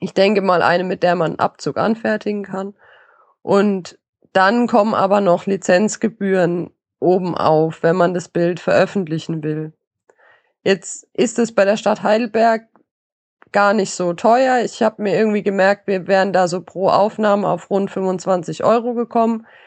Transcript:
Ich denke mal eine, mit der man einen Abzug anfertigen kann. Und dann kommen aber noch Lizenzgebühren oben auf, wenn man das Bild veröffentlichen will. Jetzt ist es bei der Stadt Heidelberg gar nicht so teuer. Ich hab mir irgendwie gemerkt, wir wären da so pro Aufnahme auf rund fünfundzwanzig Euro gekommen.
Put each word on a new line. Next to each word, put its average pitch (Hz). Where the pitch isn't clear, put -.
Ich -
denke 202
mal 185
eine, 170
mit 180
der 175
man 165
einen -
Abzug -
anfertigen 214
kann. 196
Und 196
dann 208
kommen 220
aber 196
noch 180
Lizenzgebühren 190
oben 180
auf, 156
wenn 165
man 180
das 175
Bild 170
veröffentlichen 165
will. 156
Jetzt -
ist -
es 233
bei 202
der 202
Stadt 208
Heidelberg 226
gar 202
nicht 202
so 175
teuer. 247
Ich -
hab 220
mir 202
irgendwie 208
gemerkt, 196
wir 190
wären 190
da 180
so 175
pro 180
Aufnahme 208
auf 170
rund 196
fünfundzwanzig 185
Euro 233
gekommen. 226